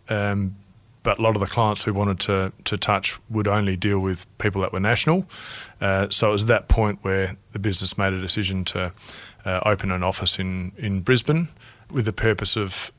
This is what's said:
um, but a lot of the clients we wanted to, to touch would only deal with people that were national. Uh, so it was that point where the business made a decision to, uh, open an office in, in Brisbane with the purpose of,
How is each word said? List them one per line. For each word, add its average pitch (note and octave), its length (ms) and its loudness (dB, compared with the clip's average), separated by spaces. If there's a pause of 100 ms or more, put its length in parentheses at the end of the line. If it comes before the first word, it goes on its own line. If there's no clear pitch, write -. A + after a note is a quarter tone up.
um, G2+ 480 0 (460)
but G#2+ 160 0
a A2 40 -2
lot A2 120 4
of G#2 60 0
the G2 60 0
clients G#2+ 380 2
we A2 60 0
wanted G2+ 300 0
to, F#2+ 320 0 (120)
to - 120 -4
touch G2 420 0 (100)
would G#2+ 200 0
only G2+ 280 2
deal G2+ 220 0
with F#2+ 260 -2 (140)
people G2 220 0
that F#2+ 120 -2
were F#2+ 60 -4
national. A#2+ 480 2 (540)
Uh, G2 300 2
so - 180 2
it G#2 40 4
was G#2 140 2
that A2+ 220 2
point G#2 340 4
where F#2+ 340 -2 (160)
the A2+ 60 -8
business G2 400 -2
made G2 140 2
a F#2 80 -4
decision F#2+ 440 -2
to, F#2 280 -4 (520)
uh, F#2 200 0
open G#2 260 0
an F2+ 140 0
office F#2 340 0
in, F#2 380 -4
in G2 240 -2
Brisbane D3 480 2 (420)
with B2+ 140 0
the G#2+ 80 -2
purpose G#2 440 0
of, G2 420 -4